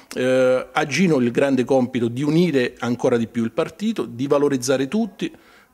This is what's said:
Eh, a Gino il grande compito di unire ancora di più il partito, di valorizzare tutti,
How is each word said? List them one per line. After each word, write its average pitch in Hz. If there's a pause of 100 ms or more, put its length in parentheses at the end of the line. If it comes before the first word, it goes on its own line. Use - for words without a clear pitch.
(140)
Eh, 127
a 156
Gino 151
il 120
grande 135
compito 123
di 120
unire 147
ancora 123
di 117
più 117
il 113
partito, 196
di 117
valorizzare 139
tutti, 208 (420)